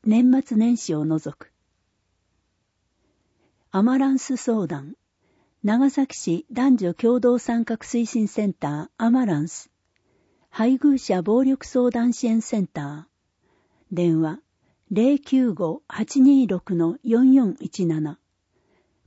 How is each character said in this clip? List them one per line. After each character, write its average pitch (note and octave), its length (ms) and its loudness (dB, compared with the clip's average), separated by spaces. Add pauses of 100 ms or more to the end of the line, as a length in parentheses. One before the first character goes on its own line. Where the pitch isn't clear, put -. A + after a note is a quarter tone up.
年 A#3 260 4 (160)
末 A#3 100 -4
年 A#3 200 2
始 - 180 -6
を D3+ 100 -2
除 D#3 320 -4
く。 - 160 -20 (2250)
ア G3 100 0
マ B3 160 2
ラ C4+ 120 2
ン C4 100 0
ス - 160 -6
相 A3 320 -4
談。 C#3+ 260 -12 (720)
長 A#3+ 260 2
崎 - 260 -2
市 - 360 -4
男 B3+ 240 2
女 F3+ 180 -2
共 A#3+ 240 0
同 A#3+ 220 2
参 A#3 240 -4
画 A3+ 140 -6
推 A#3 280 -4
進 G#3+ 220 -2
セ G#3 180 -4
ン F#3+ 60 -2
タ D3 440 -8
ー A3+ 80 -4
ア A#3 60 2
マ B3+ 160 2
ラ D#3 140 0
ン D#3+ 80 -4
ス。 - 240 -18 (800)
配 B3+ 280 0
偶 C#4+ 200 4
者 F3+ 220 -2
暴 G#3+ 220 2
力 C4+ 240 0
相 B3 240 0
談 A#3+ 220 0
支 A#3+ 160 -4
援 A3+ 140 0
セ G#3+ 180 -4
ン F3+ 80 -4
タ D3 400 -12 (840)
ー。 G3 60 -8
電 E3+ 240 2
話、 D#3 180 -4 (540)
零 B3 260 2
九 C4 340 0
五 E3+ 360 -6
八 - 320 -4
二 C4+ 260 6
六 F#3 300 -4
の E3+ 260 0
四 B3 300 4
四 B3 260 4
一 - 280 -6
七。 D#3 340 -4 (880)